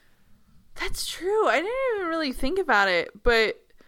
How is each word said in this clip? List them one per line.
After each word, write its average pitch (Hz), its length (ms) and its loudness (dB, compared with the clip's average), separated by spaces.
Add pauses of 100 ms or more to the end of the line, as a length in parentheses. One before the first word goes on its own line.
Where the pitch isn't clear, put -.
(760)
That's - 300 -4
true. 392 420 0
I 220 80 2
didn't 466 400 -2
even 370 120 -4
really 320 240 -2
think 294 260 -2
about 226 300 4
it, 180 340 -2
but 226 380 2 (280)